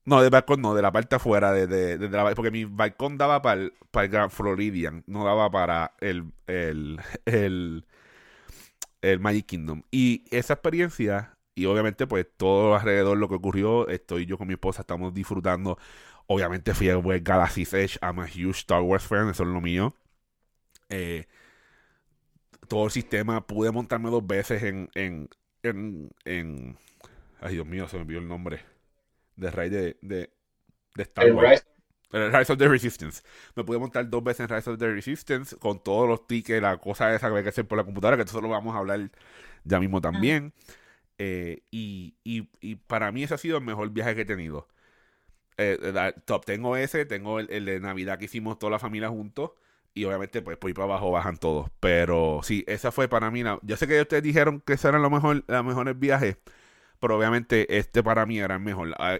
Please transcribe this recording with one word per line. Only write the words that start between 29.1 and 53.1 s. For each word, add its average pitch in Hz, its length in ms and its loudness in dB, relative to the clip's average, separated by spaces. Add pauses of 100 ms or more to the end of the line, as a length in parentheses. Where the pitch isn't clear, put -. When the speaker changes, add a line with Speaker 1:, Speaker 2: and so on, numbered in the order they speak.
Speaker 1:
De 90 140 -6
Rey 87 180 -4
de, 95 320 -2
de, 95 300 -8 (640)
de 104 80 -8
Star 120 240 2
Speaker 2:
El 117 80 10
Speaker 1:
Wars. 117 160 8
Speaker 2:
Rise. - 140 8 (480)
Speaker 1:
El 107 200 0
Rise 135 200 4
of 135 60 0
the 139 100 8
Resistance. 117 540 0 (340)
Me 117 80 -6
pude 117 140 -2
montar 123 300 -4
dos 117 140 -2
veces 120 260 -4
en 110 80 -4
Rise 110 140 -6
of 113 80 -8
the 113 100 -2
Resistance 131 680 -6
con 101 260 -4
todos 110 260 2
los 113 200 -2
tickets, 113 340 0
la 98 140 2
cosa 107 360 0
esa 113 140 0
que 110 60 0
había 101 100 0
que 98 60 -4
hacer 107 180 -4
por 107 100 -4
la 107 60 2
computadora, 101 340 2
que 120 60 2
eso 107 180 -6
lo 107 80 -4
vamos 113 280 -4
a - 20 -2
hablar 98 320 -4 (540)
ya 90 160 2
mismo 95 200 2
también. 120 520 0 (680)
Eh, 90 440 -6 (100)
y, 101 500 -10
y, 113 260 -8 (120)
y 104 160 -12
para 110 340 -4
mí 127 140 -6
ese 147 100 -4
ha 139 40 -4
sido 160 200 -4
el 131 60 -8
mejor 107 260 -6
viaje 110 240 -2
que 110 60 -4
he 107 40 -4
tenido. 82 440 -8 (880)
Eh, 101 220 0 (140)
la, 95 200 0
top, - 320 -4
tengo 120 320 -4
ese, 139 280 -2
tengo 107 360 -6
el, 107 100 -10
el 104 140 -6
de 95 160 -4
Navidad 95 380 -6
que 104 80 -10
hicimos 110 340 -10
toda 104 100 -2
la 107 80 0
familia 107 300 -6
juntos, 113 420 -8 (440)
y 101 100 -4
obviamente, 98 380 -4
pues, 85 160 -10
por 95 100 -8
ahí 87 60 -4
para 95 100 -4
abajo 98 260 0
bajan 87 280 0
todos. 76 320 -2 (100)
Pero 85 640 4
sí, 107 240 -2
esa 107 240 -4
fue 135 160 0
para 113 240 0